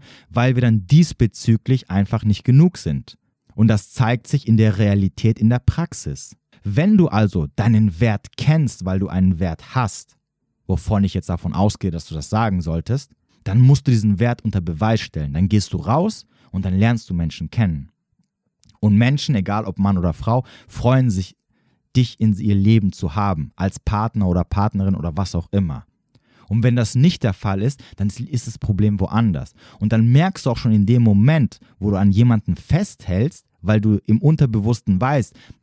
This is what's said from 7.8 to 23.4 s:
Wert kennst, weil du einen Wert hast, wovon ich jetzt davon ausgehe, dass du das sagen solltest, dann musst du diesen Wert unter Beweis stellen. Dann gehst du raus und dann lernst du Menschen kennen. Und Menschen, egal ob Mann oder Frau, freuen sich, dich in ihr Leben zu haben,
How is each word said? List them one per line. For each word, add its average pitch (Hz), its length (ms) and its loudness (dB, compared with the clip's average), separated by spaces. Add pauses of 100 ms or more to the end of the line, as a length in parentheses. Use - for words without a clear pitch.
Wert 110 380 -2
kennst, 147 480 -2
weil 95 140 -2
du 95 80 -2
einen 92 320 0
Wert 85 360 -6
hast, - 420 -6 (480)
wovon 98 380 -2
ich 95 100 -2
jetzt 92 160 -6
davon 90 240 -6
ausgehe, 98 380 -2
dass 82 160 -10
du 80 80 -12
das 73 140 -10
sagen 107 320 -2
solltest, 82 500 -6 (320)
dann 101 160 0
musst 131 260 4
du 131 60 2
diesen 104 280 2
Wert 120 240 -2
unter 101 180 -2
Beweis 87 400 -2
stellen. 73 320 -8
Dann 90 160 2
gehst 104 240 0
du 90 40 -2
raus 139 480 -2 (260)
und - 140 -4
dann 95 140 0
lernst 113 300 0
du 92 40 -6
Menschen 82 380 -4
kennen. 85 400 -2 (880)
Und 104 180 2
Menschen, 127 380 0
egal 101 300 -4
ob 95 120 -8
Mann 98 200 0
oder 87 160 0
Frau, 123 320 -2 (220)
freuen 127 420 0
sich, 92 260 -4 (600)
dich 127 240 0
in 107 180 2
ihr 104 180 -2
Leben 101 360 2
zu 80 240 -8
haben, 95 400 -4